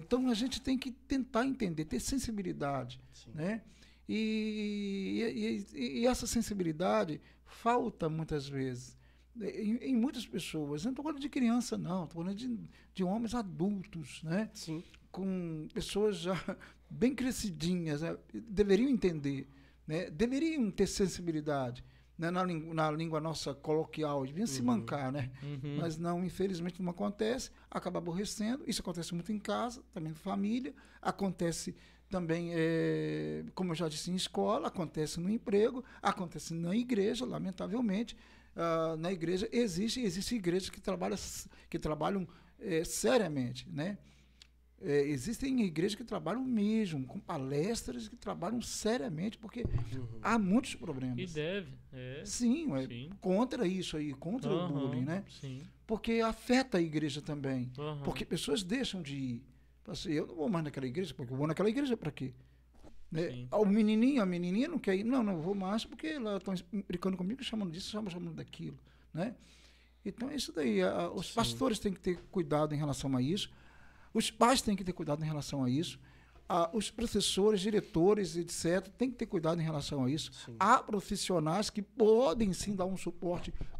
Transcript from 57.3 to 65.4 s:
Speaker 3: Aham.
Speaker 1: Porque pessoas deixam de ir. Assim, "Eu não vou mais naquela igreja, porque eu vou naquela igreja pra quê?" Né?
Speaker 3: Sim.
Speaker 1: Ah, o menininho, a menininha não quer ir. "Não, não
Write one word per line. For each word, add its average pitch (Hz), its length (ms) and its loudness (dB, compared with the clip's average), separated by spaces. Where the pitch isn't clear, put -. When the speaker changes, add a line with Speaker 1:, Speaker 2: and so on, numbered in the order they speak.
Speaker 3:
Aham. 147 260 -6
Speaker 1:
Porque - 200 -2
pessoas 233 380 0
deixam 196 400 -2
de 139 140 -6
ir. 123 260 -4
Assim, - 260 -4
"Eu 151 140 2
não - 80 -14
vou 285 140 0
mais 170 160 2
naquela 135 220 -4
igreja, 147 280 -4
porque 123 180 -8
eu 131 40 -4
vou 139 100 0
naquela 170 220 2
igreja 254 280 2
pra 160 140 -4
quê?" 135 220 -8
Né? 165 200 -2
Speaker 3:
Sim. 123 200 -10
Speaker 1:
Ah, - 80 2
o 220 80 8
menininho, 220 560 6
a 190 40 4
menininha 180 400 2
não 330 120 -4
quer 196 180 2
ir. 196 80 0
"Não, 247 180 4
não 196 200 2